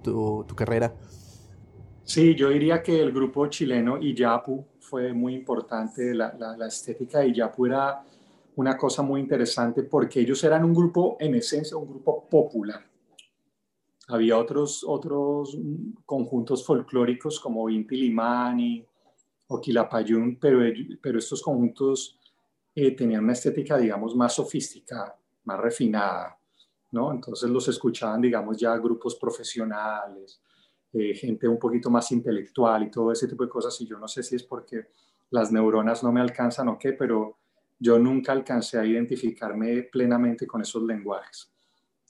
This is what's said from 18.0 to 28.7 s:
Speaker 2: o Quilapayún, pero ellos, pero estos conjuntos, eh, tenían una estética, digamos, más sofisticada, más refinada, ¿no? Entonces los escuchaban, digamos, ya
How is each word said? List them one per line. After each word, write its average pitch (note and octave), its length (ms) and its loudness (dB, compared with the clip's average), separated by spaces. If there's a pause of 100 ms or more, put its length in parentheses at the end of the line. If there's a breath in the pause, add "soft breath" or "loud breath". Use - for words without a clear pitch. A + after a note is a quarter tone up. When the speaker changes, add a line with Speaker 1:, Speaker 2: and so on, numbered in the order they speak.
Speaker 2:
o A#2 140 -4
Quilapayún, A2+ 760 0
pero C3 240 6
ellos, A#2 400 -2
pero A#2 180 -2
estos - 220 -6
conjuntos, C3 760 0 (560)
eh, C3+ 180 4
tenían A2+ 300 0
una A#2 80 4
estética, C#3 460 0
digamos, A2+ 360 0
más A#2+ 220 4
sofisticada, - 840 -6 (280)
más G2 120 -6
refinada, G#2 800 -2 (540)
¿no? B2+ 220 -2
Entonces A#2+ 360 -6
los B2 200 0
escuchaban, A2+ 500 -2
digamos, A2 380 0
ya A#2 200 2